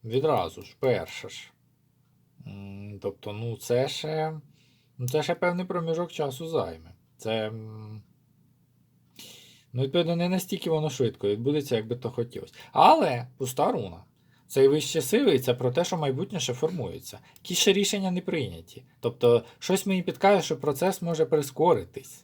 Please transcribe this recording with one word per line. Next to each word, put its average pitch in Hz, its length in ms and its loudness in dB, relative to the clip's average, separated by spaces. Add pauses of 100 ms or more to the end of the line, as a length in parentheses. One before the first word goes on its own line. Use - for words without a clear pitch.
Відразу 120 580 0
ж, - 180 -20
перша 107 500 -2
ж. - 220 -18 (960)
М, 98 540 -14
тобто, 104 320 -8
ну, 113 240 -6
це 123 300 0
ще, 156 520 -4 (580)
ну, 123 100 -6
це 151 160 0
ще 170 120 0
певний 175 300 0
проміжок 170 460 -2
часу 147 360 -4
займе. 95 460 -4 (240)
Це, 110 300 -2
м, 110 540 -12 (1700)
ну, 123 100 -2
відповідно, 170 320 0
не 175 140 0
настільки 180 400 -4
воно 156 200 0
швидко 117 380 -2
відбудеться, 127 480 0
як 110 120 -2
би 117 80 -4
то 120 160 -6
хотілося. - 420 -8 (180)
Але 180 560 6 (100)
пуста 170 340 0
руна. 95 320 -6 (440)
Це 135 160 4
і 135 40 10
вищі 151 340 2
сили, 214 340 4
і 123 40 4
це 123 140 0
про 123 180 0
те, 170 140 2
що 180 120 -2
майбутнє 156 420 -2
ще - 140 -4
формується. 127 680 -6 (240)
Які 180 120 -6
ще 196 180 6
рішення 196 380 0
не 180 100 -2
прийняті. 98 600 -6 (160)
Тобто, 117 440 4 (160)
щось - 260 0
мені 185 180 0
підкаже, 196 380 4
що 156 180 -2
процес 147 420 0
може 165 240 0
прискоритись. 151 1000 0